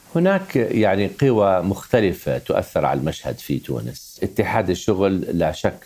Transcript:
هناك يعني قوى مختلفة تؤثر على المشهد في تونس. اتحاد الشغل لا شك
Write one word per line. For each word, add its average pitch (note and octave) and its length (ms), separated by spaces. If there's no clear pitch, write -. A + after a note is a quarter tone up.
هناك F#3+ 400
يعني G#2 540
قوى G2+ 420
مختلفة F#2 760
تؤثر - 480
على C#2 140
المشهد C2+ 340
في C2+ 240
تونس. - 640
اتحاد G#2 480
الشغل F#2+ 500
لا E2+ 320
شك F#2+ 220